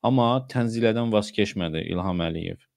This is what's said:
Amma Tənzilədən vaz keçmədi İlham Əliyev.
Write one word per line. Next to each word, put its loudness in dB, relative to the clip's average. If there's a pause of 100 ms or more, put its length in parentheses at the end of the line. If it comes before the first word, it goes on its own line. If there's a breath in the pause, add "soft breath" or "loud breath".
Amma 2
Tənzilədən 0
vaz 2
keçmədi -2
İlham -2
Əliyev. -6 (160)